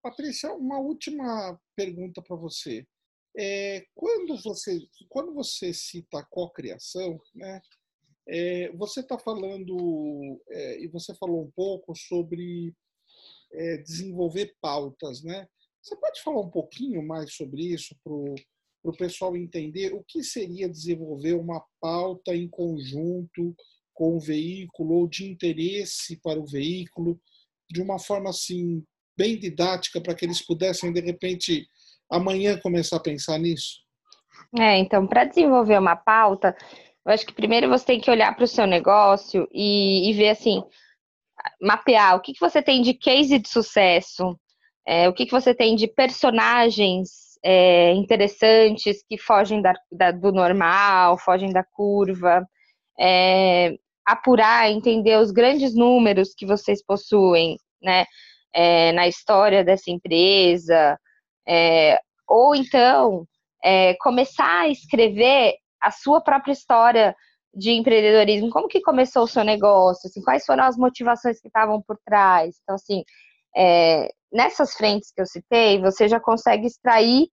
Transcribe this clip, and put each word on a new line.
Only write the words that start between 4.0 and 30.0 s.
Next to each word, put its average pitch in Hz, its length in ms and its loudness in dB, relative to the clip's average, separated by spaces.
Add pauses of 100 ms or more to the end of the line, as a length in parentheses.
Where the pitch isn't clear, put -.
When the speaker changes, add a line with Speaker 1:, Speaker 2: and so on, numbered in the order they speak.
Speaker 1:
você, 185 380 -12 (300)
quando 311 240 -14
você 185 400 -14
cita - 460 -18
a - 60 -20
cocriação, 170 960 -16 (160)
né, 190 260 -20 (680)
é, 175 440 -10
você 208 320 -14
tá 247 160 -14
falando, 175 1300 -12
é, 135 320 -16
e 170 60 -18
você 170 260 -18
falou 170 300 -10
um 147 80 -20
pouco 185 440 -12
sobre, 170 760 -12 (800)
é, 165 240 -12
desenvolver 175 840 -12
pautas, 143 640 -12
né? 180 240 -16 (360)
Você - 120 -18
pode - 280 -12
falar 277 180 -8
um 175 80 -12
pouquinho 185 560 -12
mais 156 300 -14
sobre 139 260 -16
isso 170 420 -12
pro, 143 300 -14 (480)
pro 165 160 -12
pessoal 180 380 -10
entender 170 580 -12
o - 140 -16
que 311 160 -12
seria 185 460 -12
desenvolver 160 640 -10
uma 170 300 -10 (180)
pauta 175 540 -8
em 175 120 -8
conjunto 170 1080 -10 (380)
com 165 220 -4
o 165 40 -6
veículo 165 760 -8
ou 175 120 0
de 190 220 -14
interesse 175 920 -10
para 156 180 -8
o 151 60 -14
veículo, 170 720 -10 (500)
de 170 120 -10
uma 190 180 -8
forma, 196 300 -8
assim, 175 540 -8 (340)
bem 220 200 -4
didática, 180 640 -6
pra 170 140 -8